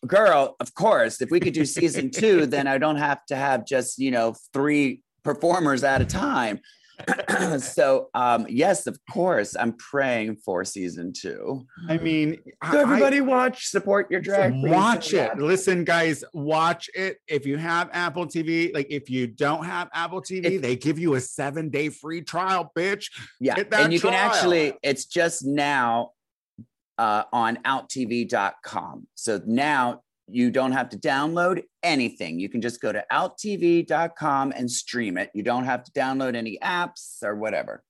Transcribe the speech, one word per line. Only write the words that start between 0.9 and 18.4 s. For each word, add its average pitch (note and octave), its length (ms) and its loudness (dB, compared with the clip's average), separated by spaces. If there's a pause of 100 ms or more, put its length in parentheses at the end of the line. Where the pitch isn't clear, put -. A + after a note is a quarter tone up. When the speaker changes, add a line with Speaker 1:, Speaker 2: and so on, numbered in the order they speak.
Speaker 1:
if B2+ 100 -2
we F3 80 4
could F3 140 0
do D3+ 120 2
season D3 460 0
two, F#3+ 340 4
Speaker 2:
<laughs> B2+ 80 -2
Speaker 1:
then C#3 140 0
I C#3 100 2
don't D3+ 200 2
have C#3+ 300 -2
to C#3+ 80 -4
have C3 300 0
just, B2+ 320 -2
you C3+ 140 0
know, A2+ 240 2 (160)
three C#3+ 500 0 (220)
performers C#3+ 600 2
at C3+ 180 4
a - 40 2
time. C3 600 -2
<clears throat> - 40 -20 (920)
So, C3+ 540 2
um, A#2+ 340 2
yes, E3 380 0
of A2+ 140 -8 (120)
course, E3+ 480 0
I'm A#2 140 0
praying A#2 640 -4
for F#2+ 260 -4
season F2+ 480 -8
two. F2+ 540 -10 (240)
Speaker 2:
I D#3+ 80 0
mean, D#3+ 400 -2 (340)
Speaker 1:
So D4 60 4
Speaker 2:
I, D4 40 6
Speaker 1:
everybody C#4 360 4
Speaker 2:
I C#4 40 2
Speaker 1:
watch, B3+ 460 0
support G3+ 440 0
your F3+ 100 -2
drag F#3+ 300 2
queens. C3+ 180 0
Speaker 2:
Watch G3+ 440 4
it. C#3 160 2
Speaker 1:
Watch. A2+ 100 -4
Speaker 2:
Listen, F3+ 440 2
guys, E3 400 2 (100)
watch D#3 600 0
it. F#3 240 -4 (100)
If C#3 200 -2
you C#3 100 0
have E3+ 360 -2
Apple F3 340 -2
T E3 160 -4